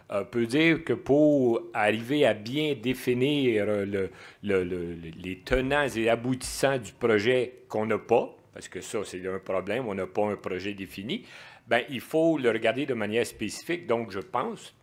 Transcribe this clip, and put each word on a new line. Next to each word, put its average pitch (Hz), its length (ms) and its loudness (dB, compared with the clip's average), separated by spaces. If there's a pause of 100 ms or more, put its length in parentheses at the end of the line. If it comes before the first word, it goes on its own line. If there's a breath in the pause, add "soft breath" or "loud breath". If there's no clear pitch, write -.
(100)
euh, 101 140 -2
peut 117 220 -2
dire 156 360 4
que 123 120 0
pour 135 640 4 (140)
arriver 117 500 2
à 113 80 6
bien 135 420 -2
définir, 123 920 0
euh, 104 160 0
le, 98 260 -2 (320 loud breath)
le, 98 220 2
le, 87 300 -6
les 85 460 -10
tenants 135 540 0
et 113 140 2
aboutissants 127 720 0
du 101 160 -12
projet 117 720 2
qu'on 107 160 -2
n'a 110 140 0
pas, - 360 2 (200)
parce - 140 -16
que 92 120 -12
ça, 107 240 -6
c'est 92 240 -8
un 95 120 -4
problème, 101 480 -2
on 98 60 -4
n'a 95 120 -2
pas 104 200 0
un 104 100 -2
projet 92 360 -6
défini, 98 540 -8 (420 loud breath)
ben, 117 200 2
il 123 120 -6
faut 160 360 2
le 123 140 2
regarder 113 340 0
de 135 100 -2
manière 110 300 0
spécifique. 165 600 -8
Donc, 117 240 -2
je 95 80 -8
pense, 135 640 -6